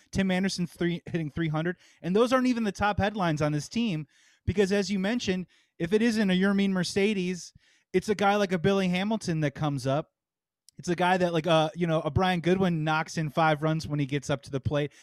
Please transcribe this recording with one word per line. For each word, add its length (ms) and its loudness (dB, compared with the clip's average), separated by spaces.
Tim 200 0
Anderson's 420 -2
three, 320 -2
hitting 260 -6
three 180 -2
hundred. 280 -2
And 160 -2
those 160 4
aren't 140 2
even 180 0
the 80 -2
top 260 0
headlines 440 0
on 100 0
this 160 -4
team 380 -4
because, 260 2
as 180 0
you 80 0
mentioned, 500 -2
if 140 -2
it 80 4
isn't 300 2
a 20 4
Yermin 380 2
Mercedes, 840 -2
it's 160 0
a 60 0
guy 220 2
like 160 2
a 60 0
Billy 300 2
Hamilton 520 -2
that 140 0
comes 320 -4
up. 240 -2
It's 100 -8
a 80 0
guy 220 2
that, 160 0
like, 120 0
uh, 280 4
you 120 -2
know, 140 0
a 100 -4
Brian 300 0
Goodwin 440 2
knocks 340 -2
in 100 -2
five 340 2
runs 240 -2
when 120 -4
he 80 0
gets 240 -6
up 140 -2
to 60 -18
the 100 -4
plate. 320 -2